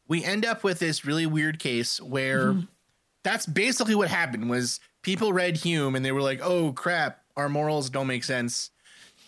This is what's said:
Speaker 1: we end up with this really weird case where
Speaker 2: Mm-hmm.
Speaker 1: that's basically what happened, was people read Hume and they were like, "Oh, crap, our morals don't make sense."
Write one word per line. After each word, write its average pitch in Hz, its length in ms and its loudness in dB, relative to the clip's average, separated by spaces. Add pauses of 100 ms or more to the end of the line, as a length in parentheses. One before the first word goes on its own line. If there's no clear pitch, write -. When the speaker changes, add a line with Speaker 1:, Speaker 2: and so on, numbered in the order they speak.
Speaker 1:
we 165 160 0
end 208 220 0
up 226 180 -2
with 185 160 0
this 160 240 0
really 156 220 0
weird 156 340 0
case 120 420 -2
where 131 520 2
Speaker 2:
Mm-hmm. 92 80 2 (600)
Speaker 1:
that's - 220 0
basically 214 500 2
what 202 120 4
happened, 131 420 -2
was 123 300 -2 (240)
people 196 300 0
read 180 240 2
Hume 156 380 0
and 131 100 0
they 135 80 0
were 139 80 0
like, 135 200 0
"Oh, 170 300 2
crap, 160 500 -2 (140)
our 143 140 -2
morals 147 400 0
don't 135 180 -2
make 123 160 -2
sense." 120 480 -2 (560)